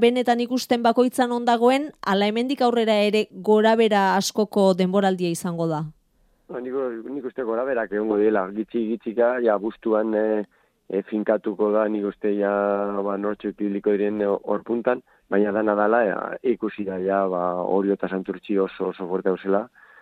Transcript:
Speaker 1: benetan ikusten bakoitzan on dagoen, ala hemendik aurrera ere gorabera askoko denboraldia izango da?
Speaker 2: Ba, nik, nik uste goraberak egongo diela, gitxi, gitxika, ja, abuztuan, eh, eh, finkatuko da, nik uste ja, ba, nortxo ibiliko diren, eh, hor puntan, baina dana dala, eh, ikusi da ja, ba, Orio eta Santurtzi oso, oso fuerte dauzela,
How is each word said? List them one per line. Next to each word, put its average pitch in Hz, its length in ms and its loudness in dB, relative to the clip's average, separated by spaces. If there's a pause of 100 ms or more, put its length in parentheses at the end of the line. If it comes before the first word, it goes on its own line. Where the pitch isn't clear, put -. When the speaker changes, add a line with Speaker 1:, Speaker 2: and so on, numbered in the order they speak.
Speaker 1:
benetan 240 400 4
ikusten 240 420 -2
bakoitzan 240 480 2
on 240 160 -4
dagoen, 247 440 2 (120)
ala 202 240 2
hemendik 247 400 0
aurrera 226 300 2 (100)
ere 214 240 0
gorabera 214 840 4
askoko 196 580 2
denboraldia 185 560 0
izango 170 400 -4
da? 156 140 -4 (640)
Speaker 2:
Ba, 131 160 -10
nik, 127 100 -8 (320)
nik 135 220 -10
uste 135 180 -8
goraberak 113 460 -2
egongo 107 260 0
diela, 104 280 2 (100)
gitxi, 110 380 -4
gitxika, 117 500 0
ja, 107 100 4
abuztuan, 107 640 -2
eh, 107 240 0 (460)
eh, 98 180 -4
finkatuko 104 680 0
da, 107 160 2
nik 101 180 -2
uste 104 240 -4
ja, 101 160 0 (560)
ba, 101 140 -2
nortxo 104 320 -4
ibiliko 101 420 -2
diren, 104 300 0
eh, - 20 0
hor 101 400 -2
puntan, 120 380 -2 (260)
baina 101 220 2
dana 107 260 0
dala, 110 300 2
eh, - 480 -4
ikusi 101 320 -6
da 95 160 -6
ja, 98 240 0
ba, 90 340 -2
Orio 98 320 0
eta 95 140 -4
Santurtzi 95 500 -4
oso, 95 300 -2
oso 90 180 -8
fuerte 92 240 -2
dauzela, 98 380 -2 (340)